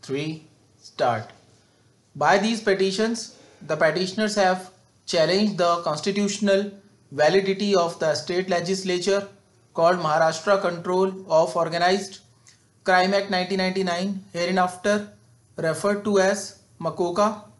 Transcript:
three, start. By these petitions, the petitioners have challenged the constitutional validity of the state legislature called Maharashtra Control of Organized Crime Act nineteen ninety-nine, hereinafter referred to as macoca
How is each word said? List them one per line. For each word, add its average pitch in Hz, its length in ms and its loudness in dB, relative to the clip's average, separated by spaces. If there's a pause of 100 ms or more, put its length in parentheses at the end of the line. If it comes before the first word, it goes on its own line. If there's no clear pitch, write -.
three, 156 460 -8 (320)
start. 117 500 -4 (840)
By 156 220 4
these 220 220 0
petitions, 196 800 -2 (260)
the 156 120 -4
petitioners 185 580 0
have 185 360 0 (360)
challenged 175 520 2
the 170 240 2
constitutional 196 920 0 (400)
validity 190 640 2
of 170 240 0
the 156 160 0
state 185 340 -4
legislature 185 760 -2 (440)
called 175 260 4
Maharashtra 160 600 2
Control 180 540 -2 (160)
of 165 260 4
Organized 170 600 0 (640)
Crime 185 320 4
Act 202 160 0
nineteen 185 280 -2
ninety-nine, 185 760 -2
hereinafter 180 760 -2 (480)
referred 165 460 -2
to 208 160 2
as 196 420 0 (200)
macoca 180 640 -2 (160)